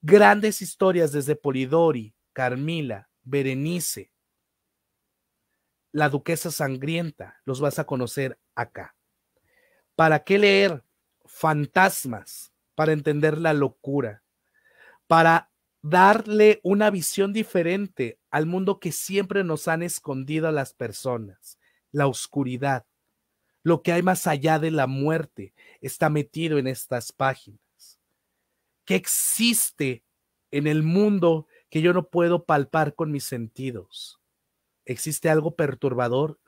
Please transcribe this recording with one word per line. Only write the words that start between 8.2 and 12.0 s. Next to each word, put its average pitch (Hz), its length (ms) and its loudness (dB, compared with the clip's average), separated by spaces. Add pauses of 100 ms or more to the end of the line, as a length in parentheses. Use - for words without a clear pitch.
acá. 104 380 -10 (1000)
¿Para 156 300 4
qué 196 140 2
leer 196 460 4 (400)
fantasmas? 151 1300 -2 (240)